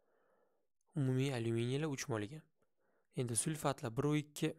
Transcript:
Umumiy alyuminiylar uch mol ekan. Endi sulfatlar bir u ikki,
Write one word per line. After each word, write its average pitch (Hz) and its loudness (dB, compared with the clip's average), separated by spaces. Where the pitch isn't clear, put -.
Umumiy 135 2
alyuminiylar 120 2
uch - -4
mol 104 0
ekan. 151 -12
Endi 120 0
sulfatlar 143 0
bir 139 2
u 147 4
ikki, 156 -2